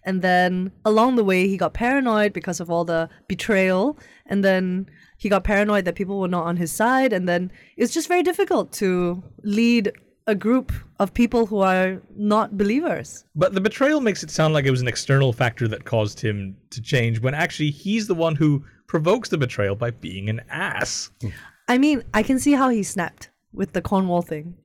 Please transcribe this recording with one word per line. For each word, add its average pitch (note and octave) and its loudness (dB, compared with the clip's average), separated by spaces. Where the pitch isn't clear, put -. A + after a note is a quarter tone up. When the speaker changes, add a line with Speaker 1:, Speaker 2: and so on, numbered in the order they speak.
Speaker 1:
and F#3+ -2
then F#3 2
along A3 4
the A3+ 2
way F#3+ 2
he G3 -2
got F3 -2
paranoid A#3 0
because F3+ -8
of F3 -8
all E3+ 0
the E3 -2
betrayal, F#3+ 0
and G3 0
then F#3 0
he G#3+ -6
got F#3+ 2
paranoid G#3 2
that F3 -4
people G3 -4
were F#3 -2
not F3+ -2
on E3+ -2
his E3+ -2
side, B3+ 2
and F#3 -2
then F3 0
it's A#3 0
just E4 -2
very F4+ 2
difficult F4 0
to F3+ 0
lead A3+ 2
a A3 2
group A#3+ 0
of G3 0
people A#3 2
who G#3 -2
are F#3 2
not G#3 0
believers. G#3 -2
Speaker 2:
But F#3 0
the F#3+ 0
betrayal C4+ 2
makes A3 0
it D#3 -14
sound D#3 2
like C#3+ 2
it C3+ 4
was B2+ 2
an B2+ -2
external C#3 2
factor A#2+ 0
that G#2+ -6
caused A2 -2
him G2+ -4
to - -12
change, A2+ 0
when C3 0
actually D3+ -2
he's G#3 -4
the G3 0
one E3 0
who D3 2
provokes F3 0
the E3+ -2
betrayal G#2 -2
by A#2+ -4
being G2 -8
an G#2+ -4
ass. - -6
Speaker 1:
I B3 2
mean, C#4 2
I G#3+ 2
can C4 0
see C#4+ 2
how C4+ 4
he A3+ 2
snapped - -6
with F#3+ -4
the F3+ -2
Cornwall F#3 0
thing E3 -8